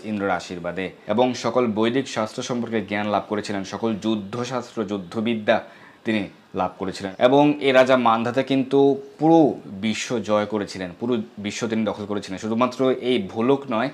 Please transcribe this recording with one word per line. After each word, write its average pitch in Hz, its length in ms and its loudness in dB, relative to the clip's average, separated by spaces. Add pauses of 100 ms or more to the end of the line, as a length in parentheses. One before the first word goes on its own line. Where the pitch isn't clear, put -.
ইন্দ্রের 98 300 0
আশীর্বাদে। 87 460 -8 (220)
এবং 113 180 2 (180)
সকল 123 200 2 (140)
বৈদিক 120 280 0 (100)
শাস্ত্র 110 240 -4 (100)
সম্পর্কে 113 300 -2 (100)
জ্ঞান 104 260 -2
লাভ 95 160 0
করেছিলেন, 104 320 -4 (100)
সকল 110 160 -2 (140)
যুদ্ধশাস্ত্র, 117 760 -4 (140)
যুদ্ধবিদ্যা 107 640 0 (480)
তিনি 110 180 0 (320)
লাভ 92 240 0
করেছিলেন। 95 380 -6
এবং 143 440 6
এই 135 100 2
রাজা 131 260 6
মান্ধাতা 117 440 2
কিন্তু 139 600 2 (180)
পুরো 156 340 6 (120)
বিশ্ব 107 540 -4
জয় 104 260 2
করেছিলেন, 98 440 -6 (100)
পুরো 120 180 0 (200)
বিশ্ব 104 300 -4
তিনি 110 180 0
দখল 104 200 -4
করেছিলেন। 95 340 -6
শুধুমাত্র 123 600 0
এই 120 280 0
ভূলোক 123 400 0
নয়, 120 240 0